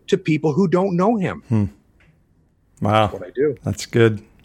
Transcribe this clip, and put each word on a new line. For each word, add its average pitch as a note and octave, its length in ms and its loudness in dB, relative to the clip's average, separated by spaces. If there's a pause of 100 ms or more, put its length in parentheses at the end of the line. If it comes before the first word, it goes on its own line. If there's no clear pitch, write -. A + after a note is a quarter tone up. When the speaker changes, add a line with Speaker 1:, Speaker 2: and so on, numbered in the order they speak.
Speaker 1:
to F#3+ 140 0
people D#3 340 0
who F#3 140 2
don't F3+ 280 0
know G3+ 200 2
him. B2+ 340 -4
Speaker 2:
Hmm. G#2+ 160 0 (1120)
Wow. G#2+ 280 2
Speaker 1:
That's - 60 -6
what F#2 140 -12
I - 40 -18
do. C3+ 320 -2
Speaker 2:
That's - 240 -6
good. A2+ 360 2 (220)